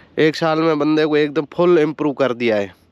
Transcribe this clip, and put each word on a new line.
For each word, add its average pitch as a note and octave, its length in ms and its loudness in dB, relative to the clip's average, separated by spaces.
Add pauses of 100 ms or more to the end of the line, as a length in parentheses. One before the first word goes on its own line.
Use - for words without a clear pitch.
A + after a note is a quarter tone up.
(180)
एक D3+ 180 2
साल D#3+ 240 -2
में D#3+ 180 0
बंदे D3+ 280 0
को D3+ 100 0
एकदम D3 360 -2
full F3 260 4
improve D3+ 360 0
कर B2+ 200 0
दिया A2+ 220 0
है, G2+ 160 -4 (200)